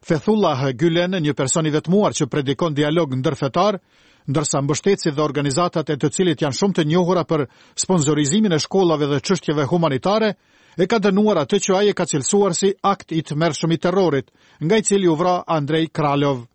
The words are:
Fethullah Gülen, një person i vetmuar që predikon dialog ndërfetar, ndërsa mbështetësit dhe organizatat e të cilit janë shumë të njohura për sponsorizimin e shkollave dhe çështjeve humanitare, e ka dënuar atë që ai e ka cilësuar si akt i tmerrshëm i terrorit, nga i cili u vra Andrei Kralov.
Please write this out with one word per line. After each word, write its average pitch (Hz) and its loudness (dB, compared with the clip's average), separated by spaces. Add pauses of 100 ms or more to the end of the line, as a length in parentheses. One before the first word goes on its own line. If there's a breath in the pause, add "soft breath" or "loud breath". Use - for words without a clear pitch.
Fethullah 160 0 (100)
Gülen, 170 0
një 147 0
person 156 -2
i 151 0
vetmuar 170 0
që 135 -2
predikon 147 -2
dialog 147 0
ndërfetar, 160 0 (480 soft breath)
ndërsa 147 -2
mbështetësit 156 0
dhe 151 0
organizatat 147 -2
e 151 -2
të 139 -2
cilit 175 0
janë 135 -4
shumë 196 0
të 156 0
njohura 175 2
për 147 -2 (340 soft breath)
sponsorizimin 156 2
e 156 2
shkollave 160 0
dhe 139 -2
çështjeve 160 -2
humanitare, 180 0 (420 soft breath)
e 185 0
ka 233 2
dënuar 196 2
atë 202 0
që 190 2
ai 208 4
e - -2
ka 180 -2
cilësuar 185 0
si 190 0 (100)
akt 196 -2
i 160 -2
tmerrshëm 160 -2
i 170 0
terrorit, 175 0 (280 soft breath)
nga 165 0
i 220 2
cili 196 2
u 160 4
vra 180 0
Andrei 160 0
Kralov. 143 -2